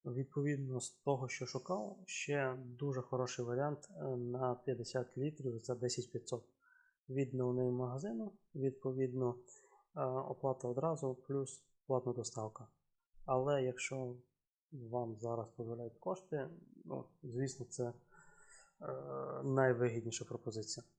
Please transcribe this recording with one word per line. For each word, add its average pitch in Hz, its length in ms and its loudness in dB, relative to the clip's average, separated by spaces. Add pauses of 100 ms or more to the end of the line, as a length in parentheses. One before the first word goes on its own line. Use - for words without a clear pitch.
Відповідно 135 760 0
з - 100 -6
того, 127 380 2
що - 180 -4
шукав, 190 600 -4
ще 135 600 0
дуже 127 360 -2
хороший 123 420 0
варіант, 139 460 0
е, 165 140 -8 (120)
на 123 380 0
п'ятдесят 123 640 -2
літрів 131 400 -2
за 123 160 -2
десять 120 380 -2
п'ятсот. 113 320 -4 (640)
Від 131 260 0
ноунейм 123 400 4
магазину, 185 580 -2 (220)
відповідно, 131 840 2 (580)
е, 147 80 0
оплата 131 640 0
одразу 135 460 2
плюс 139 500 -4 (220)
платна 127 260 4
доставка. 110 560 -4 (560)
Але 135 380 6
якщо 127 540 0 (560)
вам 117 480 -2
зараз 117 280 0 (100)
дозволяють 117 400 -6
кошти, 165 500 -2 (360)
ну, 131 200 -4 (180)
звісно, 123 440 -2
це, - 220 -2
е, 120 60 -6 (1500)
найвигідніша 120 800 4
пропозиція. 110 600 -6 (140)